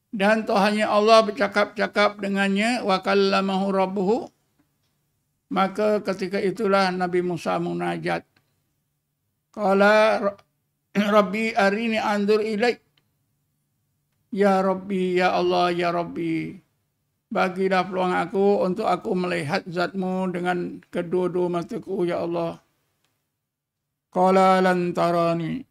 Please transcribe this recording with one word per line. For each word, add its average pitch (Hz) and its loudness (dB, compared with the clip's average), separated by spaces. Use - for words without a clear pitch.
dan 214 2
Tuhannya 214 0
Allah 220 6
bercakap-cakap 202 0
dengannya, 196 0
wa 190 2
kallamahu 196 0
rabbuhu, 190 0
maka 196 0
ketika 190 -4
itulah 196 0
Nabi 180 -2
Musa 175 -2
munajat. 170 -4
Qala, 208 4
<clears throat> 202 0
Rabbi 214 2
arini 214 0
anzur 208 0
ilaik. 220 -2
Ya 196 4
Rabbi, 185 -2
ya 185 2
Allah, 180 0
ya 175 -2
Rabbi, 170 -4
bagilah 185 0
peluang 185 -2
aku 196 0
untuk 190 -2
aku 185 -2
melihat 175 -4
zatmu 185 -4
dengan 180 -4
kedua-dua 180 -2
mataku, 175 -6
ya 175 -2
Allah. 170 -6
Qala 190 4
lan 180 0
tarani. 170 -2